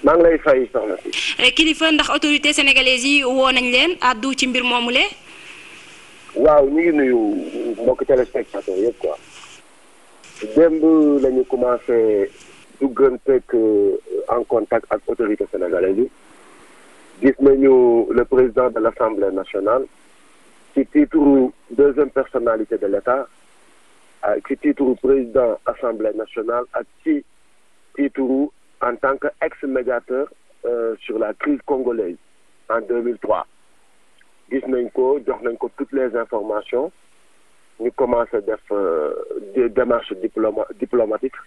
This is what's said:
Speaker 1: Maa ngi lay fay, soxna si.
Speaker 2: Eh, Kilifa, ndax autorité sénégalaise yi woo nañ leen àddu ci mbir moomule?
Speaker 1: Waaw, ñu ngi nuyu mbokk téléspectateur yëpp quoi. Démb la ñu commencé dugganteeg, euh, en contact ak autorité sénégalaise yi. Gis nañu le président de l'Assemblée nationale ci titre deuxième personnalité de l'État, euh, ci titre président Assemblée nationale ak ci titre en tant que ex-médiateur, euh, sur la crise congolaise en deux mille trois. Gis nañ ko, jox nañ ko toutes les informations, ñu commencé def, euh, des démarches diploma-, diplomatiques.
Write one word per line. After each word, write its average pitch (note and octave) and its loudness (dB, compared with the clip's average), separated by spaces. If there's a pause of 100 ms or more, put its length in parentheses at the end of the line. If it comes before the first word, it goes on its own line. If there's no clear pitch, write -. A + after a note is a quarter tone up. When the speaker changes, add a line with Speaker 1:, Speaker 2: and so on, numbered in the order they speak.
Speaker 1:
Maa D3+ 6
ngi E3+ 6
lay E3 6
fay, C3 2
soxna G#2+ -4
si. - -10 (320)
Speaker 2:
Eh, B3+ 4
Kilifa, D#4+ 0
ndax D4+ 0
autorité D4 0
sénégalaise C4 2
yi C#4+ 2
woo C4 2
nañ B3+ 0
leen D4+ 2
àddu B3+ -2
ci C4 -2
mbir B3 -2
moomule? A#3+ -2 (1400)
Speaker 1:
Waaw, D3 6
ñu D3+ 0
ngi E3+ 2
nuyu C3 2 (640)
mbokk B2+ 0
téléspectateur A#2 -2
yëpp A2+ -2
quoi. D2+ -6 (1400)
Démb D#3+ 4 (380)
la C3 2
ñu B2+ 0
commencé A#2 0 (480)
dugganteeg, C3 2 (120)
euh, G#2+ 2 (320)
en A#2 0
contact A2+ -2
ak G#2+ -4
autorité G#2+ -2
sénégalaise F2+ -2
yi. B2 0 (1120)
Gis C3+ 4
nañu C3 6
le A#2+ 2
président B2+ 2
de A2+ -4
l'Assemblée A2 0
nationale G2+ -2 (920)
ci C#3 0
titre D3+ 2 (520)
deuxième C#3 2
personnalité A#2 -2
de G2+ -4
l'État, A#2+ -2 (1000)
euh, G#2 0 (120)
ci C3+ -4
titre C#3+ -2 (160)
président B2+ 0
Assemblée A2 -4
nationale A#2 -6 (100)
ak D3 -6 (180)
ci D3 -2 (720)
titre C#4+ -2 (640)
en A#2+ -2
tant C3+ -2
que D3 -6 (120)
ex-médiateur, C3 -4 (400)
euh, A#2 -4
sur A2 -8
la G#2+ -4
crise C#3+ -4
congolaise A#2 -4 (520)
en A2+ 0
deux A#2+ -2
mille A#2+ -4
trois. F#2+ -2 (1040)
Gis C3+ -4
nañ B2 -4
ko, C3+ 0
jox B2+ -4
nañ A#2 -6
ko - -8
toutes C#3 -8
les C3 -4
informations, A2+ -6 (880)
ñu A#2+ -2
commencé A#2+ -2
def, A2 -6 (120)
euh, E2 -2 (400)
des B2 0
démarches A#2+ -2
diploma-, A2 -4 (120)
diplomatiques. A2+ -4